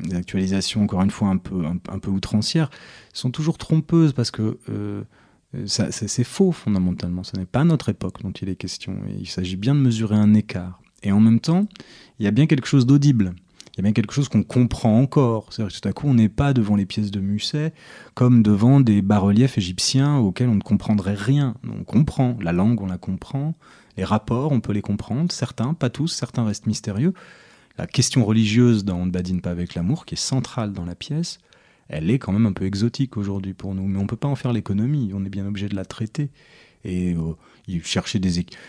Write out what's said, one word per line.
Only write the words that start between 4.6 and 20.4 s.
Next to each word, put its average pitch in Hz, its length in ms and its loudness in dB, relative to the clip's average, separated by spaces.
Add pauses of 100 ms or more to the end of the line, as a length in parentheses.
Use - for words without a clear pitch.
euh, 104 340 -8 (640)
ça, - 260 -4
c'est, - 160 -8
c'est 123 160 -2
faux, 190 280 0
fondamentalement. 90 720 -2
Ce - 140 -10
n'est 92 80 -6
pas 127 180 0
notre 165 260 2
époque 95 320 -6
dont 95 100 -8
il - 180 -8
est 92 60 -6
question. - 380 -10 (160)
Et 101 100 -10
il 92 100 -12
s'agit 92 260 -4
bien 110 200 0
de 147 40 2
mesurer 113 360 2
un 107 180 6
écart. 92 480 -2 (220)
Et 101 80 0
en 101 80 4
même 113 200 6
temps, 185 280 0 (520)
il 110 60 -2
y - 20 2
a 202 40 2
bien 147 160 4
quelque 147 200 0
chose 135 180 4
d'audible 127 500 4 (400)
il - 40 -8
y - 20 -2
a - 20 -2
bien 107 80 2
quelque 104 220 0
chose 139 160 -2
qu'on 101 140 2
comprend 113 540 2
encore. 123 540 2
C'est-à-dire 101 240 -6
que - 60 -14
tout 101 80 -2
à - 20 0
coup, 147 160 -4
on 139 60 4
n'est 110 160 6
pas 143 240 2
devant 104 240 2
les 98 80 2
pièces 104 260 -4
de 101 80 -4
Musset 104 540 -2 (400)
comme 123 280 6
devant 107 380 6
des 107 220 6
bas-reliefs 101 560 4
égyptiens 131 600 0
auxquels 117 300 2